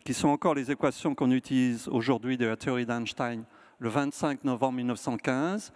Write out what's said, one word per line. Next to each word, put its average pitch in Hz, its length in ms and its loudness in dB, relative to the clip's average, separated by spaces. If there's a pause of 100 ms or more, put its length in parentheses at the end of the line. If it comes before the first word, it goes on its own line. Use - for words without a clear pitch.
qui 131 80 -2
sont 147 160 2
encore 147 260 4
les 139 160 -2
équations 143 440 0
qu'on 127 160 2
utilise 127 580 2
aujourd'hui 123 480 2
de 123 80 2
la 110 140 0
théorie 123 260 -2
d'Einstein, 117 600 -4 (340)
le 117 100 -4
vingt-cinq 143 560 -2
novembre 127 300 0
mille 123 140 -2
neuf 117 100 -2
cent 123 180 -4
quinze. 156 600 -2